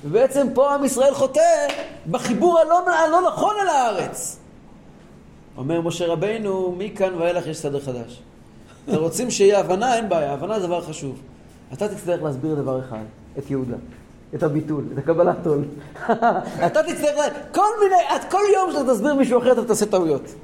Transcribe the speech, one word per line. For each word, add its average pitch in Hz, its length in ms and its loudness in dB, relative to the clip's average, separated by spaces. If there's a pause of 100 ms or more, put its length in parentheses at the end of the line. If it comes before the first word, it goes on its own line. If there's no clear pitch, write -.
ובעצם 254 500 2
פה 285 200 4
עם 277 100 0
ישראל 262 300 4
חוטא 294 520 2 (440)
בחיבור 247 480 2
הלא, 339 320 4
הלא 330 380 4
נכון 415 340 0
אל 370 60 2
הארץ. 233 680 -2 (1200)
אומר 156 220 -4
משה 170 260 -4
רבנו, 190 720 -2
"מכאן 190 360 -2
ואילך 175 320 -2
יש 156 100 -8
סדר 143 240 -4
חדש." 120 420 -10 (680)
אתם 220 80 0
רוצים 165 340 -2
שיהיה 202 280 6
הבנה? 196 380 0
אין 226 120 -2
בעיה, 156 240 0
הבנה 185 280 -4
זה 180 60 -4
דבר 175 140 -2
חשוב. 143 400 -10 (520)
אתה 202 160 -4
תצטרך 170 340 -4
להסביר 151 320 -4
דבר 131 260 -2
אחד, 110 240 -10 (340)
את 139 120 -12
יהודה, 131 260 -4 (580)
את 139 80 -4
הביטול, 151 500 -2
את 139 60 -6
הקבלת 165 480 0
עול. 143 180 0 (440)
<laughs> 220 580 0
אתה 302 160 2
תצטרך 294 360 -2
לה-, - 340 -4
כל 392 160 4 (140)
מיני, 359 340 4
את - 140 -6
כל 392 120 2 (120)
יום 370 180 0
שאתה 262 220 0
תסביר 254 200 0
מישהו 247 240 4
אחר, 247 140 4
אתה 233 120 2
תעשה 214 220 0
טעויות. 165 360 0 (220)